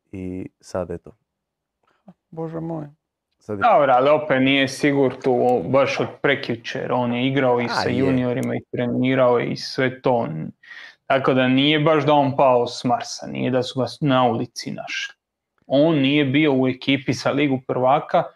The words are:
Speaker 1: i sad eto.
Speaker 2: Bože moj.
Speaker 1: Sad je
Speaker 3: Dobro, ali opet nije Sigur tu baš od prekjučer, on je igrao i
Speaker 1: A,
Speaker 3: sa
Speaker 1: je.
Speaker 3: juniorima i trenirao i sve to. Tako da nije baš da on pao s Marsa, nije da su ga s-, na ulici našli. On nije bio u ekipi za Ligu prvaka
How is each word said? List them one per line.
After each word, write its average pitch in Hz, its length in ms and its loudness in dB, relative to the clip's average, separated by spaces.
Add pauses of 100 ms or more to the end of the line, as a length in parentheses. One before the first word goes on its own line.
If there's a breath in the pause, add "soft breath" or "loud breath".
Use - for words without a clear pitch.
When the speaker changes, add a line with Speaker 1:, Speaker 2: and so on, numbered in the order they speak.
(120)
Speaker 1:
i 92 380 -10 (100)
sad 90 320 -8
eto. - 200 -12 (1160)
Speaker 2:
Bože 165 300 -10
moj. 160 260 -8 (540)
Speaker 1:
Sad 104 200 -8
je 98 40 -2
Speaker 3:
Dobro, 143 300 4
ali 131 160 4
opet 147 320 2
nije 135 260 4
Sigur 139 480 0
tu 127 200 0 (320)
baš 135 320 2
od 131 80 -2 (140)
prekjučer, - 680 -4
on 123 220 0
je 123 140 -2
igrao 131 340 2
i 120 40 -4
Speaker 1:
A, 117 40 -6
Speaker 3:
sa 113 200 -2
Speaker 1:
je. 123 80 -2
Speaker 3:
juniorima 127 580 0
i 120 60 -6 (100)
trenirao 123 680 2
i 139 180 -4
sve 127 440 -4
to. 120 260 0 (800 loud breath)
Tako 135 280 2
da 131 140 2
nije 139 320 2
baš 151 260 2
da 151 80 4
on 135 240 2
pao 123 300 4
s - 160 -10
Marsa, - 440 -4
nije 131 240 -4
da 127 120 0
su 131 160 -6
ga 120 80 -2
s-, - 140 -14
na 131 220 2
ulici 117 480 -4
našli. - 440 -10 (520)
On 151 280 4
nije 143 300 2
bio 143 280 2
u 131 140 2
ekipi 131 460 -2
za 117 180 -2
Ligu 135 360 0
prvaka 135 560 0 (120 loud breath)